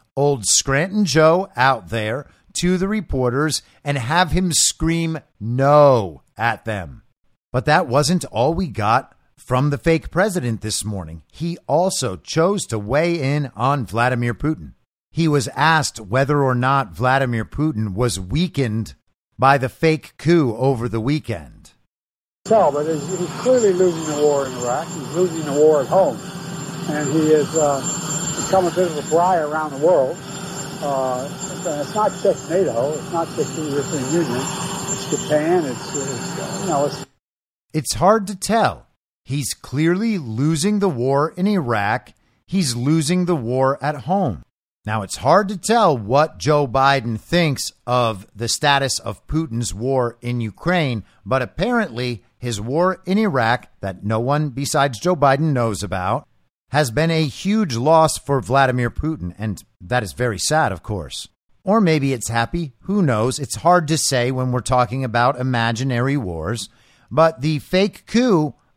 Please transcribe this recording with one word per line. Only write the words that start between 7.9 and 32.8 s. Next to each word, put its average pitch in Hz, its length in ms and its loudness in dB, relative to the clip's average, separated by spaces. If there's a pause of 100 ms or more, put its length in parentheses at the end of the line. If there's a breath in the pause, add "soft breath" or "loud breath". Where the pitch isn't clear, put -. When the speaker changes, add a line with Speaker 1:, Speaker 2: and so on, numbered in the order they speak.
Speaker 1:
all 127 280 0
we 175 140 -4
got 110 460 0 (240)
from 131 320 0
the 143 80 -2
fake 165 340 0
president 160 500 -2
this 107 220 -6
morning. 85 380 -8 (100)
He 170 260 -6 (100)
also 139 500 0
chose 185 500 0
to 110 120 -4
weigh 151 420 0
in 139 340 -2
on 131 300 -2
Vladimir 120 480 0
Putin. 92 400 -4 (380)
He 165 160 0
was 143 220 2
asked 151 500 0
whether 131 440 0
or 127 120 2
not 127 380 0
Vladimir 123 520 0
Putin 110 480 -2
was 120 260 0
weakened 113 760 -2 (420)
by 135 200 4
the 131 120 -2
fake - 480 -2
coup 147 400 2
over 123 320 0
the 110 100 -4
weekend. 104 720 -6 (720)
Speaker 2:
Tell, 190 260 4
but 147 140 -2
he's, 160 220 -4 (120)
he's 175 100 -4 (120)
clearly 240 320 4
losing 165 420 0
the 147 60 -2
war 143 260 4
in 127 60 -10
Iraq. 127 340 -4
He's 156 280 -10
losing 170 300 0
the 147 140 -2
war 151 220 8
at 123 60 -4
home. 165 320 2 (720)
And 151 220 -2
he 156 200 4
is, 151 240 4
uh, 143 260 2 (640)
become 190 200 2
a 165 60 0
bit 175 200 0
of 147 140 -6
a - 40 -10
briar 170 380 2
around 156 240 -4
the 143 140 -2
world. 160 300 4 (680)
Uh, 131 460 -2 (540)
it's - 140 -8
not 311 160 2 (120)
just - 260 0
nato. 147 440 0